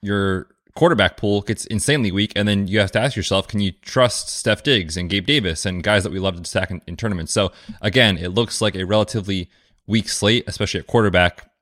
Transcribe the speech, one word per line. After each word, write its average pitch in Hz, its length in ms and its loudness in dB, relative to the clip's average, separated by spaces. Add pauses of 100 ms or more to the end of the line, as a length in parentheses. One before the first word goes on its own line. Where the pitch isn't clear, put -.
your 98 460 -2 (300)
quarterback 135 420 4
pool 101 240 0
gets - 240 -6
insanely 113 440 0
weak. 101 260 0
And 101 120 0
then 98 200 0
you 101 100 0
have 98 140 0
to 110 80 0
ask 131 160 -2
yourself, 98 320 -2
can 104 120 -4
you 98 120 0
trust - 580 0
Steph - 320 -2
Diggs 90 340 0
and 87 140 -4
Gabe 95 160 -2
Davis 110 400 0
and 90 160 -4
guys 104 220 2
that 85 80 -6
we 92 80 -4
love 92 200 -2
to 85 80 -12
stack 92 220 -2
in, 87 160 -8
in 87 100 -12
tournaments? 95 360 -4
So 98 200 0 (300)
again, 107 340 4
it 85 120 -6
looks 107 340 -2
like 104 140 0
a 92 80 -4
relatively 98 680 -2 (360)
weak 107 220 0
slate, 110 380 2
especially 98 340 -4
at - 60 -14
quarterback 90 640 2 (120)